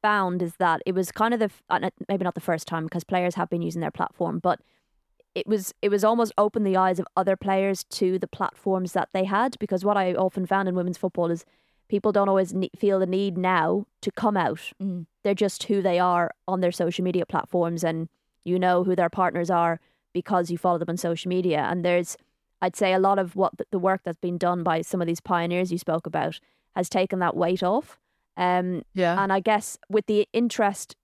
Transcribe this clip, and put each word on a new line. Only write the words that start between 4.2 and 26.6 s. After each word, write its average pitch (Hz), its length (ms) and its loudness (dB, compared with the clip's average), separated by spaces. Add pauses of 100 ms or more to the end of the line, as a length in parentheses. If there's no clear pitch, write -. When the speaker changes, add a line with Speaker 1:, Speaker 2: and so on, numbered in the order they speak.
Speaker 1:
but 175 220 0 (760)
it 185 100 -4
was, 202 380 -2
it 208 60 2
was 202 160 2
almost 226 340 2
opened 208 260 2
the 190 120 2
eyes 185 240 2
of - 60 -4 (100)
other 190 200 2
players 190 480 0
to 185 340 0
the 180 100 -4
platforms 185 640 -4
that - 200 -2
they 190 120 0
had, 214 340 0
because 190 260 -2
what 202 120 2
I 185 180 0
often 185 320 0
found 196 220 0
in 180 80 -2
women's 180 220 -2
football 175 340 -2
is 170 120 -4 (440)
people 208 240 2
don't 196 160 4
always 190 260 2
ne-, 190 220 -2
feel 196 240 2
the 190 60 2
need 190 300 0
now 185 500 2 (160)
to 196 100 -4
come 208 240 0
out. 156 240 0 (200)
Speaker 2:
Mm. 180 260 -6 (180)
Speaker 1:
They're 196 100 2
just 196 300 -2
who 202 180 0
they 175 160 2
are 175 320 2 (160)
on 185 140 -2
their 180 100 2
social 175 320 -2
media 180 240 0
platforms, 170 560 -2
and 165 260 -2 (360)
you 175 120 0
know 180 280 4
who 185 100 0
their 170 160 2
partners 175 400 0
are 170 300 2 (320)
because 180 360 0
you 170 100 -4
follow 175 200 2
them 165 120 -4
on 170 60 -2
social 170 320 -4
media. 175 400 0
And 175 160 -2
there's, 175 320 0 (460)
I'd 180 140 -2
say 190 160 2
a 185 80 4
lot 196 180 4
of 180 160 -4
what 190 240 0
th-, - 140 -6
the 190 80 0
work 190 240 0
that's 170 140 -6
been 175 200 -4
done 175 240 0
by 165 200 0
some 185 180 -4
of 170 80 0
these 170 120 -2
pioneers 175 520 -2
you 175 60 -2
spoke 165 280 -4
about 160 320 -4 (380)